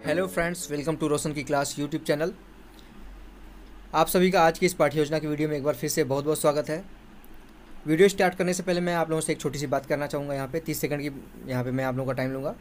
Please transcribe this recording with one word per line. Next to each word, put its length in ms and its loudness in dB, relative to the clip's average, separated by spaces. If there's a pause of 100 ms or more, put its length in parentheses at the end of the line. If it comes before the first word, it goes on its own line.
(140)
Hello 160 2
friends, 300 -2 (120)
welcome 260 -2
to 120 0
रोशन 240 0
की 100 -4
क्लास 320 0
YouTube 280 -4
चैनल। 300 0 (1600)
आप 140 4
सभी 240 4
का 100 6
आज 180 6
की 60 2
इस 80 4
पाठ्य 240 2
योजना 220 0
की 80 -4
वीडियो 220 0
में 80 -2
एक 60 -4
बार 120 2
फिर 140 -4
से 140 2
बहुत 220 0
बहुत 160 0
स्वागत 280 2
है। 140 -4 (1040)
वीडियो 220 8
स्टार्ट 260 2
करने 180 2
से 100 -2
पहले 180 2
मैं 140 0
आप 140 2
लोगों 120 2
से 120 -2
एक 60 -4
छोटी 200 -2
सी 80 -2
बात 180 0
करना 220 0
चाहूँगा। 260 -4
यहाँ 140 -4
पे 120 -4
तीस 220 -4
सेकंड 200 -2
की 480 -10
यहाँ 140 0
पे 80 -2
मैं 140 0
आप 120 -2
लोगों 100 -2
का 100 -2
टाइम 140 0
लूँगा 300 -4